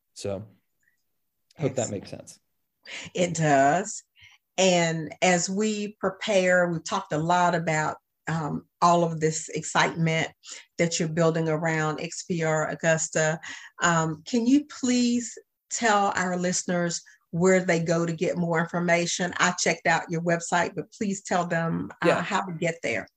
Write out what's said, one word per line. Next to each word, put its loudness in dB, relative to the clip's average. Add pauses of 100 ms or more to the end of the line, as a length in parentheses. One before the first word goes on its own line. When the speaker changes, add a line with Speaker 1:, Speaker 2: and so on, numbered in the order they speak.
(140)
Speaker 1:
So -8 (1160)
hope -2
that -2
Speaker 2:
Excellent. -4
Speaker 1:
makes -8
sense. -18 (720)
Speaker 2:
It -2
does. 2 (540)
And 2
as 2
we -4
prepare, 2
we've -4
talked -6
a 0
lot 4
about, 0 (320)
um, -4 (160)
all 6
of -2
this -2
excitement 0 (480)
that 0
you're -2
building 2
around -2
X -10
P -4
R 0
Augusta. 0 (420)
Um, 2
can 0
you 4 (140)
please 0 (320)
tell 2
our -2
listeners -2 (300)
where 4
they 2
go 0
to -2
get -2
more 0
information? 0
I 4
checked 0
out 0
your -4
website, 0
but -10
please -6
tell -2
them, -2 (120)
uh, 4
Speaker 1:
Yeah. 4
Speaker 2:
how -2
to -8
get -4
there. -6